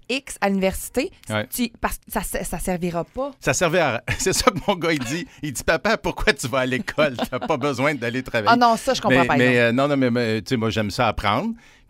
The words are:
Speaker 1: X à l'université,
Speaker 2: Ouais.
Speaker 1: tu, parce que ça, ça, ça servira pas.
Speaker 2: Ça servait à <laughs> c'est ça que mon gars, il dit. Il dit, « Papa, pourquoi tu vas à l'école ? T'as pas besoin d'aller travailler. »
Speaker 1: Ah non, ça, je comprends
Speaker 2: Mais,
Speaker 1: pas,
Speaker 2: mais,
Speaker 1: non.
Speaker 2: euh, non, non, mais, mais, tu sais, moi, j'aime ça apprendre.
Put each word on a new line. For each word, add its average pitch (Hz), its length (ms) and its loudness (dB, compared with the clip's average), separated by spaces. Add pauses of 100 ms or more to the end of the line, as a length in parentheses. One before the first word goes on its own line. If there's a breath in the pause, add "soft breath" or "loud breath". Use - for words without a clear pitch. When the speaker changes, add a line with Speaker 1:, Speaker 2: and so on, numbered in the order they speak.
Speaker 1:
X - 320 -6
à 202 80 2
l'université, 196 640 -2 (160 soft breath)
Speaker 2:
Ouais. 110 260 -2
Speaker 1:
tu, 240 140 -2 (120)
parce - 180 -2
que - 120 -20
ça, 208 120 -4
ça, - 200 -8
ça 180 160 -8
servira 170 460 -2
pas. 269 340 -8
Speaker 2:
Ça - 140 0
servait 170 280 2
à 127 300 0
<laughs> 117 80 -4
c'est 185 140 0
ça - 180 4
que 185 160 -6
mon 202 80 2
gars, 170 180 -2
il 156 60 0
dit. 139 260 -6 (180 loud breath)
Il 151 100 -6
dit, « 120 120 -10
Papa, 202 340 0
pourquoi - 340 -2
tu - 160 -4
vas 139 120 0
à 127 60 0
l'école ? 127 500 0 (140)
T'as 127 80 -4
pas 135 200 -2
besoin 139 360 0
d'aller 120 300 -4
travailler. » 117 280 0
Speaker 1:
Ah 240 40 6
non, 240 200 4
ça, - 180 -2
je - 60 -4
comprends 135 200 4
Speaker 2:
Mais, 127 60 4
Speaker 1:
pas, 139 100 2
Speaker 2:
mais, 123 180 6
Speaker 1:
non. 120 60 6
Speaker 2:
euh, 117 120 6
non, 135 160 2
non, 143 80 2
mais, 131 140 2
mais, 113 320 0
tu - 60 -12
sais, 131 80 0
moi, 110 140 0
j'aime 104 200 -2
ça 123 160 0
apprendre. 110 460 0 (380 loud breath)